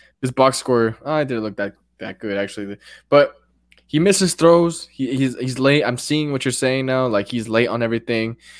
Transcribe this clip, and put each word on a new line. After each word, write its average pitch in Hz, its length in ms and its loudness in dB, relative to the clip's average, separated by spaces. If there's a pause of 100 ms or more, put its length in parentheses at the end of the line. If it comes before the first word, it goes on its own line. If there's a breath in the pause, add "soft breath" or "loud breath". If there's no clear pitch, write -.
(220 soft breath)
his 127 100 -2
box 131 260 4
score. 113 480 0
Oh, 151 120 -4
it 147 100 -2
didn't 117 160 -4
look 104 140 -8
that, 101 180 -6 (240)
that 95 200 -12
good, 101 180 -4
actually. 101 400 -6 (320 loud breath)
But 143 260 4 (520)
he - 120 0
misses 190 360 2
throws. 170 520 4
He, 131 300 -6
he's, 131 200 0
he's 127 220 -6
late. 139 240 4
I'm 123 140 -2
seeing 151 340 -2
what 135 140 -4
you're 131 80 -2
saying 131 320 -2
now. 131 220 0
Like, 101 200 -2
he's 117 220 -6
late 113 180 2
on 117 160 -4
everything. 113 540 -2 (220 loud breath)